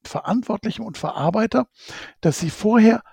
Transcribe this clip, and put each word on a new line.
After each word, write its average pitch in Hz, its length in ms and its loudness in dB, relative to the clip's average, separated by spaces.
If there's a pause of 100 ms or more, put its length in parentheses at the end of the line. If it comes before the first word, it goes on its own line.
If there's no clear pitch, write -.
Verantwortlichem - 840 -4
und 196 120 -12
Verarbeiter, 214 680 -2 (520)
dass 160 200 0
sie 165 100 -4
vorher 220 640 4